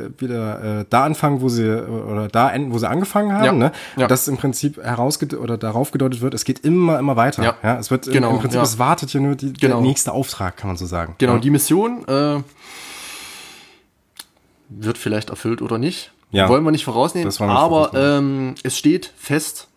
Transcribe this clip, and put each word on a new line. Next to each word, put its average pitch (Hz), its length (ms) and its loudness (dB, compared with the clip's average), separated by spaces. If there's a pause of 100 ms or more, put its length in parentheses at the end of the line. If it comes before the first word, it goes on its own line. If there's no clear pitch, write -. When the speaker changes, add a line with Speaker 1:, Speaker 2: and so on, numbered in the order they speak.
(180)
Speaker 1:
wieder, 110 640 -6
äh, 101 100 -4
da 123 140 4
anfangen, 147 360 0
wo 127 80 2
sie, 117 180 2
oder 107 640 -4
da 117 220 4
enden, 127 240 -4
wo 117 40 0
sie 110 120 -2
angefangen 196 420 0
haben, 196 120 2
Speaker 2:
Ja. - 80 6
Speaker 1:
ne? 131 200 4 (240)
Speaker 2:
Ja. 131 60 2
Speaker 1:
Und 127 80 2
dass 127 180 2
im 135 80 -2
Prinzip 143 460 -2
herausged-, 131 520 -2
oder 117 220 -4
darauf 110 360 -2
gedeutet 131 280 0
wird, 127 140 -2
es 110 100 -4
geht 127 140 -2
immer, 165 400 4
immer 135 180 0
weiter, 117 260 2
Speaker 2:
Ja. 117 200 2
Speaker 1:
ja? 120 160 2
Es 110 120 -6
wird 131 180 0
im, 131 40 -4
Speaker 2:
Genau, 123 200 4
Speaker 1:
im 127 80 2
Prinzip, 120 180 -2
Speaker 2:
ja. 120 60 4
Speaker 1:
es 113 140 -2
wartet 139 320 0
hier 139 120 0
nur 139 140 2
die, 135 180 -6
Speaker 2:
Genau. 131 220 2
Speaker 1:
der 120 100 2
nächste - 260 0
Auftrag, 101 460 -4
kann 101 100 -8
man 92 80 -4
so 87 80 -8
sagen, 85 320 -4
Speaker 2:
Genau, 123 180 4
Speaker 1:
ne? 113 60 4
Speaker 2:
die 131 100 2
Mission, 196 560 2
äh, 143 340 0 (2250)
wird 107 300 -4
vielleicht 107 320 -4
erfüllt - 320 -4
oder 113 160 -2
nicht. 156 320 -4 (200)
Speaker 1:
Ja. 98 180 4
Speaker 2:
Wollen 139 160 6
wir 160 80 4
nicht 151 120 0
vorausnehmen, 139 420 0
Speaker 1:
Das 98 120 -6
wollen 104 120 0
wir 101 40 4
nicht 131 80 6
Speaker 2:
aber, 160 280 4
Speaker 1:
vorausnehmen. 139 580 0
Speaker 2:
ähm, 131 140 -8
es 135 140 -4
steht 175 400 2
fest - 600 -4